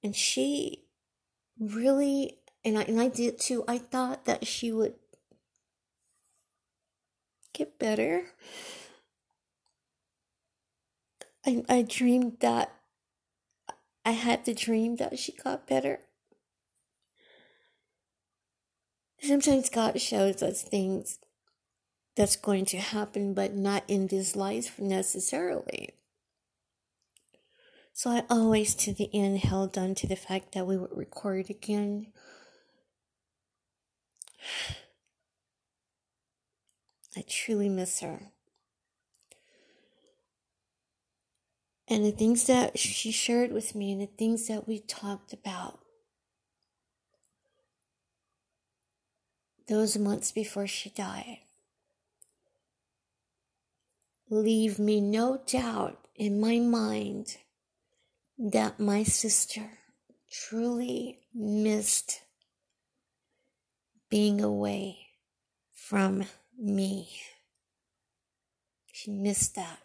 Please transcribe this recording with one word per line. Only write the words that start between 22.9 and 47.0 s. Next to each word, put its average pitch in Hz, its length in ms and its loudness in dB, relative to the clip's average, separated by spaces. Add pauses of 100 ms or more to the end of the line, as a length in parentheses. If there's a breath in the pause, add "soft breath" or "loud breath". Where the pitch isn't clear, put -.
but 196 220 0
not 196 340 0
in 190 200 2
this 190 280 0
life 202 420 -4
necessarily. 196 1160 -2 (2000 soft breath)
So - 140 -2
I 240 180 0
always, 220 460 6
to - 180 0
the 202 220 -2
end, 196 240 2
held 190 400 0
on 190 160 0
to - 140 -4
the 190 80 0
fact - 360 -6
that 185 140 -4
we 190 100 0
would 180 200 -6
record 190 520 -4
again. 208 600 -4 (2250 soft breath)
<sighs> - 2750 -18
I - 120 -8
truly 202 400 0
miss 185 320 -2
her. - 320 -12 (3500 soft breath)
And 214 180 2
the 208 60 6
things 220 380 4
that 247 320 4
she 214 320 -2
shared 240 400 2
with 220 240 -4
me 196 160 -2
and 196 80 -2
the 202 60 -2
things 226 420 0
that 214 180 -6
we 220 140 -4
talked - 520 -10
about 185 460 -10 (4000)